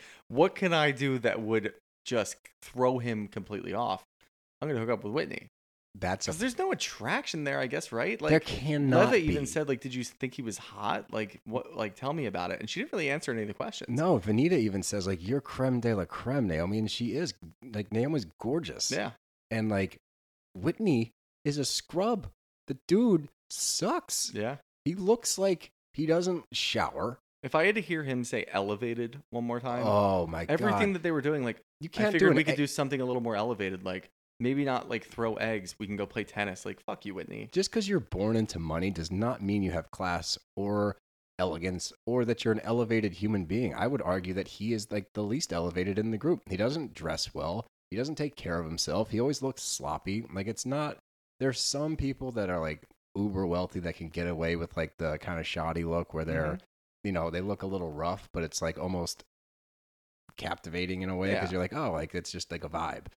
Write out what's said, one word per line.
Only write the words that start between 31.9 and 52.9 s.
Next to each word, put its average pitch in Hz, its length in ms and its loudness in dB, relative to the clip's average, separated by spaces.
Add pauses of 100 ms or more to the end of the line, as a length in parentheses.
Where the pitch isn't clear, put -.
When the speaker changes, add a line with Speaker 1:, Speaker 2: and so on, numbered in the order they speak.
Speaker 1:
I - 40 -12
Speaker 2:
can't 214 160 4
do 170 60 6
Speaker 1:
figured 185 140 10
Speaker 2:
an 143 40 8
Speaker 1:
we 156 80 6
could 147 100 2
Speaker 2:
e- - 40 -2
Speaker 1:
do 143 100 4
something 139 320 0
a 127 40 0
little 127 180 0
more 117 120 0
elevated, 101 500 0
like, 92 240 -6 (300)
maybe 135 260 2
not, 127 240 0
like, 113 160 -4
throw 113 300 -2
eggs. 107 440 -2
We 104 100 -6
can 101 80 -4
go 98 100 -2
play 107 180 -4
tennis. 101 400 -4
Like, 98 160 -10
fuck - 240 -8
you, 98 100 -8
Whitney. 107 380 -10
Speaker 2:
Just 190 200 0
'cause 208 160 0
you're 196 120 4
born 107 360 2
into 110 240 2
money 82 300 0
does 82 200 -4
not 110 320 0
mean 101 220 2
you 90 80 2
have 82 180 -4
class 87 480 -2 (180)
or 101 400 2 (420)
elegance 90 540 -2 (140)
or 123 180 2
that 113 200 0
you're 113 80 6
an 107 80 0
elevated 113 540 2
human 98 300 0
being. 98 300 0
I 113 140 2
would 135 140 0
argue 90 320 0
that 95 140 -2
he 110 240 -4
is, 107 200 -2
like, 104 220 -4
the 107 100 -2
least 117 280 -2
elevated 90 460 0
in 110 140 0
the 110 60 0
group. 156 300 0
He 95 80 -2
doesn't 131 380 0
dress - 400 -4
well. 76 320 -4 (240)
He 92 60 -6
doesn't 139 180 -2
take 151 220 -4
care - 240 -2
of 82 60 -4
himself. 82 440 0
He 107 100 0
always 139 220 2
looks 135 200 -4
sloppy. - 720 -4
Like, 98 140 -4
it's 110 180 -6
not, 147 340 -4 (420)
there's 131 200 0
some 151 360 0
people 131 360 -2
that 104 180 0
are, 87 100 2
like, 78 240 -2 (320)